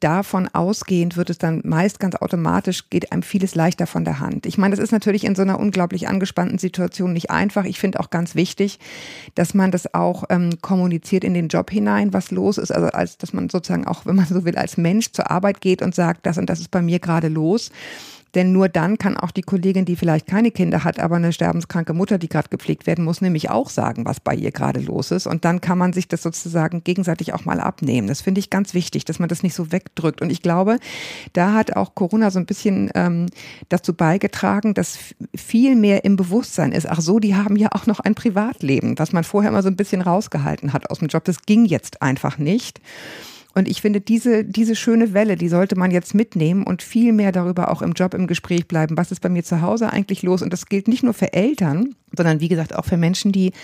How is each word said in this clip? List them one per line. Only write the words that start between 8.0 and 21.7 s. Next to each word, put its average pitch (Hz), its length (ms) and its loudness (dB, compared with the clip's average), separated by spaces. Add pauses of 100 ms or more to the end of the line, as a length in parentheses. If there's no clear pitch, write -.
auch - 80 -6
ganz 170 260 -4
wichtig, 190 440 -2 (560)
dass 175 180 0
man 190 180 4
das 180 220 -4
auch, 180 360 0
ähm, 175 200 2 (120)
kommuniziert 180 600 0
in 185 100 0
den 170 140 0
Job 175 240 0
hinein, 208 400 2
was 190 180 -2
los 190 280 0
ist. - 140 -4
Also 170 160 2
als, - 300 -2
dass - 140 -12
man 175 180 -4
sozusagen 175 380 -2
auch, - 180 -6
wenn 185 120 2
man 185 80 6
so 180 180 0
will, 170 140 0
als - 180 -2
Mensch 180 380 0
zur - 180 -2
Arbeit 196 300 0
geht 185 200 0
und - 140 -2
sagt, 175 300 0
das 170 120 0
und 180 120 -2
das 175 100 -2
ist 170 120 -14
bei 180 100 0
mir 170 180 0
gerade 165 300 0
los. 160 420 0 (640)
Denn 185 160 4
nur 190 160 6
dann 175 300 0
kann - 200 0
auch 180 140 -4
die 185 100 -6
Kollegin, 190 440 0
die 175 100 0
vielleicht 160 320 0
keine 220 240 2
Kinder 170 320 2
hat, - 160 0
aber 170 160 0
eine 170 160 2
sterbenskranke 170 640 -2